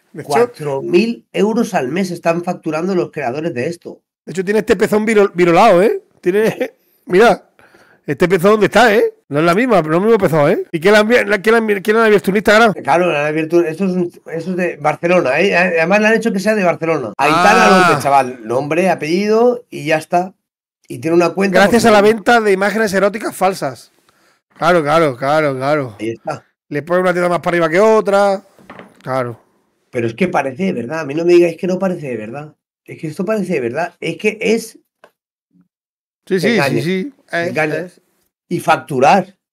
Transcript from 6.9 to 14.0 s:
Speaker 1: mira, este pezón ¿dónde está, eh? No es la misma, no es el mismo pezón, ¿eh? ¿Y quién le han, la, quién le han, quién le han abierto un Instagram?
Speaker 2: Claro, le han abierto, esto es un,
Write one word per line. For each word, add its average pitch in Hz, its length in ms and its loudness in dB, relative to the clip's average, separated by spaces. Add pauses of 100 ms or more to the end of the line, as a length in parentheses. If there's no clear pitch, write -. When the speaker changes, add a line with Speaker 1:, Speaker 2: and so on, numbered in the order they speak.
Speaker 1:
mira, 202 440 2 (560)
este 156 220 0
pezón 185 240 2
¿dónde 214 160 2
está, 214 260 4
eh? 440 200 0 (160)
No 143 100 -2
es 165 60 0
la 170 100 2
misma, 220 260 2
no 156 80 -4
es 160 80 0
el 185 40 0
mismo 226 180 4
pezón, 160 320 2
¿eh? 370 200 -2
¿Y 165 80 -6
quién 196 140 4
le 214 60 6
han, 214 300 2
la, 208 120 0
quién 220 120 2
le 233 40 4 (180)
han, 190 60 -6
quién 214 140 0
le 226 60 2
han 226 60 2
abierto 208 240 2
un 196 60 0
Instagram? 214 360 4
Speaker 2:
Claro, 170 380 0
le 151 60 -2
han 147 100 -2
abierto, 160 340 0
esto 160 240 -4
es 185 60 -2
un, 175 200 -4 (200)